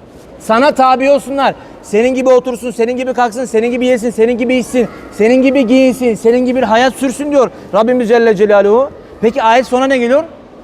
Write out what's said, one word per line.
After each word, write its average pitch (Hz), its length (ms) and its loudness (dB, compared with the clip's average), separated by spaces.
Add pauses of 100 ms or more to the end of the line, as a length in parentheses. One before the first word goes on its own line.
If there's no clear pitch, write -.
(400)
Sana 247 320 0
tabi 262 380 2
olsunlar. 269 440 0 (300)
Senin 247 320 -2
gibi 262 140 0
otursun, 247 420 0
senin 233 260 -4
gibi 254 160 -6
kalksın, 240 320 -4
senin 226 260 -2
gibi 254 140 -2
yesin, 247 240 0
senin 226 280 -2
gibi 247 180 -2
içsin, 247 320 -2 (240)
senin 247 300 2
gibi 262 260 2
giyinsin, 254 480 2
senin 240 300 0
gibi 247 120 -2
bir 262 60 0
hayat 233 300 0
sürsün 277 380 -6
diyor 262 200 2 (220)
Rabbimiz 226 360 0
Celle 233 260 2
Celaluhu. 208 540 2 (320)
Peki 233 220 -2
ayet 226 240 2
sonra 254 200 -2
ne 269 100 0
geliyor? 247 260 0 (400)